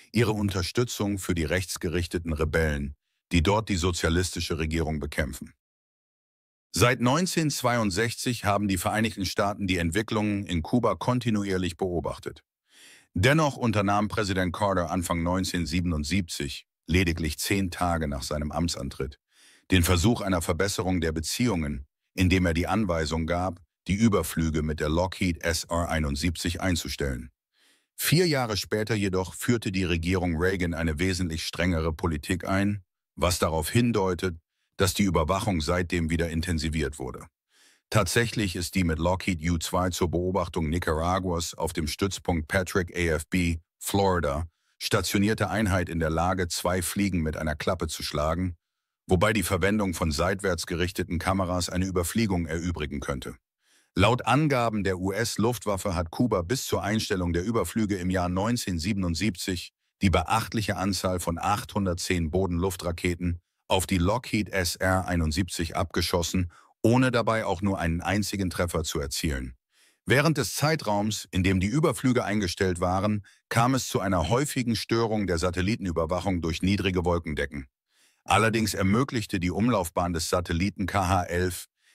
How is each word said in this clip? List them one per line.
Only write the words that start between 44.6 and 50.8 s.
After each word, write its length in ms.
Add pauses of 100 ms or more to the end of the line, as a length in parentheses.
stationierte 720
Einheit 360
in 120
der 100
Lage, 380
zwei 340
Fliegen 400
mit 160
einer 180
Klappe 320
zu 140
schlagen, 560 (520)
wobei 220
die 120
Verwendung 500
von 180
seitwärts 560
gerichteten 500